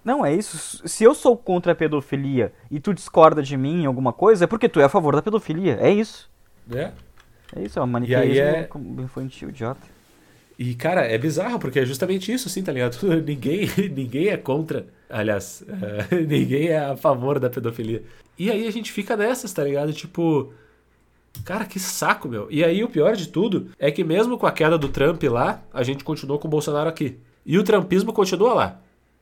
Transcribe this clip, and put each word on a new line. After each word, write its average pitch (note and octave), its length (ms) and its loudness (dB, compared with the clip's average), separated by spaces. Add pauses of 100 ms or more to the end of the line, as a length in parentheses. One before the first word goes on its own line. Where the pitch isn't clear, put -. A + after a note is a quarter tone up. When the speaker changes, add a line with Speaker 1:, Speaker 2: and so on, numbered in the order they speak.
Speaker 1:
Não, C4 200 0
é C#3+ 80 2
isso. - 540 -4
Se - 160 -6
eu A#3 140 10
sou B3 200 4
contra F3+ 360 0
a - 20 -2
pedofilia C#3 800 -2 (180)
e D3 80 -4
tu G3+ 160 -2
discorda D#3 480 6
de C#3 140 -6
mim D3 260 0
em D3+ 40 0
alguma C3 260 0
coisa, F#3+ 320 4
é - 20 6
porque A3+ 220 2
tu - 100 0
é C#3+ 60 8
a C#3 40 8
favor D3 280 2
da D3+ 60 2
pedofilia. F3+ 580 -2
É B2+ 100 6
isso. G#3 400 0 (420)
Speaker 2:
É. D3 200 -6 (640)
Speaker 1:
É F3 80 -8
isso, - 140 -10
é D#3 40 0
um B2+ 40 0
Speaker 2:
E - 20 -2
aí B2 40 -2
Speaker 1:
maniqueísmo B2 480 2
Speaker 2:
é D3+ 240 2
Speaker 1:
com-, B2+ 380 -12
infantil, C3 460 -10
idiota. A#2+ 320 -8 (760)
Speaker 2:
E, B2 200 -6
cara, D#3+ 280 0
é A2+ 140 2
bizarro, E3+ 400 -2
porque C#3 220 -2
é C3 40 4
justamente F#3 480 -2
isso, B3+ 140 -4
assim, F#3+ 160 -6
tá F#3 80 -6
ligado? B2 260 -2 (140)
<laughs> E3 160 4
Ninguém, C#3+ 420 -2 (240)
ninguém C3+ 360 -2
é F#3+ 80 0
contra, C#3+ 500 -4 (240)
aliás, G#2 540 -4 (460)
é, F3 120 0
<laughs> - 0 -
ninguém C#3+ 460 2
é D#3+ 100 2
a C#3 180 -4
favor C3+ 440 2
da B2 100 2
pedofilia. A#2 540 -6 (340)
E F3+ 100 -2
aí A3 200 0
a - 20 -4
gente G#3+ 220 -8
fica G#3 240 -4
nessas, A3+ 360 -2
tá D#3 120 -2
ligado? C#3+ 280 0
Tipo, D#3 600 0 (920)
cara, G3+ 200 -4
que - 140 -10
saco, F#3 500 -4
meu. A2 220 -8
E D3 140 0
aí F3 180 2
o A#3+ 60 -2
pior E3+ 280 2
de F3 120 -8
tudo F#3+ 400 -2 (100)
é C#3+ 120 0
que - 140 -2
mesmo G#3+ 340 0
com G3 80 0
a D3+ 60 2
queda D#3+ 260 2
do D3 100 -2
Trump C3+ 360 0
lá, C3 380 0 (100)
a B2+ 100 -2
gente C3 220 -4
continuou D3 340 -4
com D#3+ 100 -8
o - 20 -6
Bolsonaro D3+ 380 -2
aqui. D#3+ 300 -6 (260)
E E3 140 2
o F#3+ 60 4
trumpismo G3 480 2
continua G3+ 420 2
lá. G#2+ 260 0 (420)